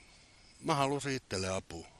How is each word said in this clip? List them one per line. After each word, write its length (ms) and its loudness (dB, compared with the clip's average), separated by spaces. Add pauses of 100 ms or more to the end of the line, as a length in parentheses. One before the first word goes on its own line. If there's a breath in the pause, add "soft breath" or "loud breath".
(600 loud breath)
mä 160 2
halusin 360 2
itselle 380 -2
apua. 380 -6 (120)